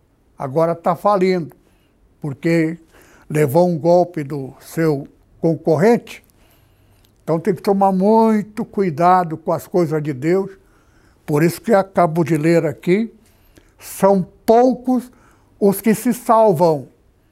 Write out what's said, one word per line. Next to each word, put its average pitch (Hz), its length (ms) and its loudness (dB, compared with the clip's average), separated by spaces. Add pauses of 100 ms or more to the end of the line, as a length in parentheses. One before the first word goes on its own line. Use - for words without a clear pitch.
(380)
Agora 160 380 -2
tá 170 200 -2
falindo, 185 600 -2 (640)
porque 165 580 -2 (520)
levou 151 380 2
um 175 100 -2
golpe 170 460 0
do 135 360 -12
seu 156 480 -4 (320)
concorrente. 165 840 0 (1000)
Então 165 160 -4
tem 185 140 -2
que - 80 -8
tomar 196 300 0
muito 214 760 0
cuidado 175 720 0
com 175 140 -6
as 156 160 -6
coisas 156 340 -2
de 147 120 -6
Deus. 175 380 -2 (720)
Por 147 180 0
isso 165 180 -2
que 233 120 0
acabo 175 500 0
de 156 140 -2
ler 165 280 2
aqui, 190 480 -2 (640)
são 196 440 0 (240)
poucos 247 640 2 (480)
os 196 220 0
que 220 120 2
se 240 200 -2
salvam, 175 720 2 (440)